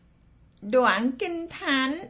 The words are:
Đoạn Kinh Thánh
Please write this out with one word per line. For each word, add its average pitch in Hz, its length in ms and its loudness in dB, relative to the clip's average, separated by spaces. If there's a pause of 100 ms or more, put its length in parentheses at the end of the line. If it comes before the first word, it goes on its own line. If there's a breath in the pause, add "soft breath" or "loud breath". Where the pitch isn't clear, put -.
(600)
Đoạn 226 500 2
Kinh 339 380 -4
Thánh 285 600 -2